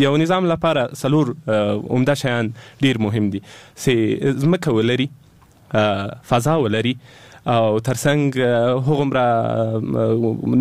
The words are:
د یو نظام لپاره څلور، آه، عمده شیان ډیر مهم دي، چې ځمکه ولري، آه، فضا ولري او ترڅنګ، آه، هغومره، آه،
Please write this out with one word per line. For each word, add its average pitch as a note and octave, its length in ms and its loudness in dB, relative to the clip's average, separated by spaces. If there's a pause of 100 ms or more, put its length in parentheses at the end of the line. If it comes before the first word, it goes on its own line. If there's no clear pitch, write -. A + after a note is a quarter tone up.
د C#3 60 4
یو C#3 160 2
نظام F3+ 320 0
لپاره D#3 320 0 (160)
څلور، C3+ 340 2
آه، G#2 400 0 (220)
عمده C#3 160 2
شیان A#2+ 360 -2 (360)
ډیر A#2 220 2
مهم G#2 280 0
دي، - 60 -8 (400)
چې C3+ 100 2 (480)
ځمکه E3+ 280 0 (120)
ولري، B2 300 0 (640)
آه، G#2 420 0 (160)
فضا B2+ 240 2
ولري A2+ 400 0 (500)
او A2+ 320 2
ترڅنګ، C3 600 0
آه، A#2+ 360 2 (140)
هغومره، C3+ 400 0
آه، A2+ 1080 0 (240)